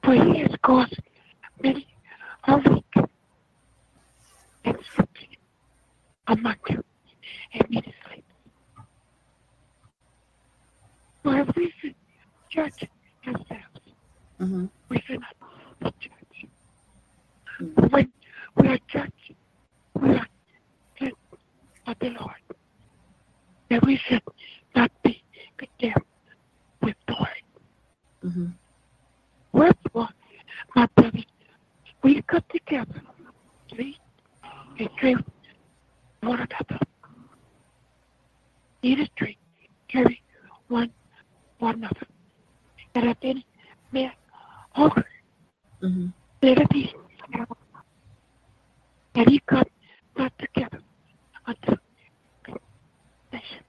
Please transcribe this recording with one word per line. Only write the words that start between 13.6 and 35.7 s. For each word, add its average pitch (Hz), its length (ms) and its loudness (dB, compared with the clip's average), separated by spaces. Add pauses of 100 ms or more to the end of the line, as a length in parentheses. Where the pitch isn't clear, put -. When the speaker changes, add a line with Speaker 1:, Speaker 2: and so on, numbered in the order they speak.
Speaker 2:
Mm-hmm. 185 260 -6 (240)
Speaker 1:
we 247 160 -2
should 254 140 -10
not - 160 -20 (440)
be - 300 -8
judged. - 380 -20 (1120)
Speaker 2:
Mm-hmm. 311 260 4
Speaker 1:
When 269 240 2 (440)
we - 140 6
are 262 180 0
judged, - 480 -10 (580)
we - 160 2
are - 180 2 (720)
in 262 120 -6 (720)
of 240 140 -10
the 254 100 -6
Lord, 233 320 -14 (1300)
that 233 160 4
we 269 120 2
should - 260 -4 (520)
not 240 160 2 (120)
be - 200 0 (340)
condemned - 480 -4 (760)
with 214 140 -4 (120)
the - 60 -6
world. - 320 -8 (800)
Speaker 2:
Mm-hmm. 175 200 -6 (1040)
Speaker 1:
Wherefore, - 580 2 (680)
my 240 200 4
brothers, 226 300 4 (760)
we 285 200 6
come - 280 -2
together - 500 -8 (680)
to 226 120 -14
eat 277 160 -12 (840)
and 220 100 -6 (100)
drink 254 200 2 (1000)